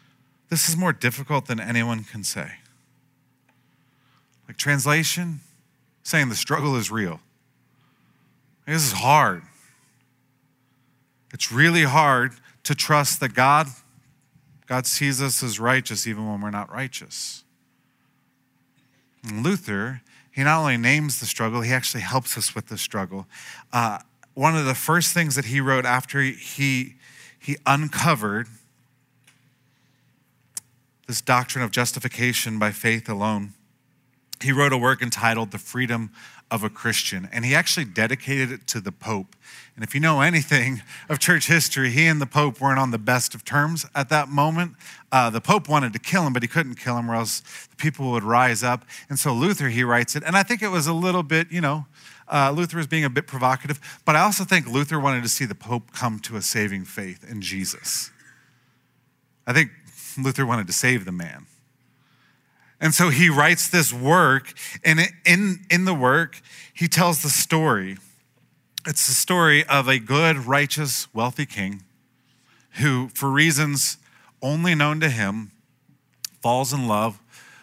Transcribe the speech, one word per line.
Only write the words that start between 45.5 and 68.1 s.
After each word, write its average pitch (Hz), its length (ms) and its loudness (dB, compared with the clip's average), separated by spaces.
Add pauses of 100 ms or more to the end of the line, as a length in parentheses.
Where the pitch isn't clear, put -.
wanted 139 240 2
to 117 60 -8
kill - 280 0
him, 135 60 0
but 120 100 0
he 120 60 -4
couldn't 139 280 -2
kill 120 200 -4
him 117 140 -4
or 117 60 -2
else 113 240 -4 (280)
the - 80 -20
people 139 360 -2
would 117 100 0
rise 117 400 4
up. 123 240 -2 (240)
And 139 80 -4
so 143 140 0
Luther, 143 360 0
he 117 140 0
writes 120 320 2
it, 151 100 -6
and 175 120 0
I 196 60 6
think 196 200 -2
it 214 60 -2
was 170 180 0
a 165 80 0
little 180 300 0
bit, 160 260 0
you 175 100 -4
know, 147 260 -2 (460)
uh, 139 220 4
Luther 165 220 -2
was 160 100 -4
being 156 180 0
a 135 60 0
bit 139 160 -2
provocative, 131 800 -2
but 156 100 4
I 151 60 6
also 196 240 2
think 160 240 2
Luther 143 320 0
wanted 131 240 0
to 117 40 -4
see 131 180 -2
the 101 80 -8
Pope 120 380 -6
come 113 280 -4
to 117 160 -10
a 98 60 -6
saving 98 420 -2
faith 92 440 -14
in 104 140 -10
Jesus. - 680 -6 (1400)
I 123 60 -2
think 143 180 4 (460)
Luther 135 300 -2
wanted 113 220 -2
to 90 40 -4
save 123 320 0
the 90 80 -8
man. 78 340 -10 (1300)
And 156 140 2
so 175 160 6
he 156 180 6
writes 156 400 4
this 165 240 2
work, 135 640 4 (300)
and 160 160 4 (260)
in, 180 420 4
in 175 160 2
the 185 100 2
work, 139 460 2 (320)
he 170 140 -2
tells 170 360 2
the 151 60 -2
story. 110 720 0 (880)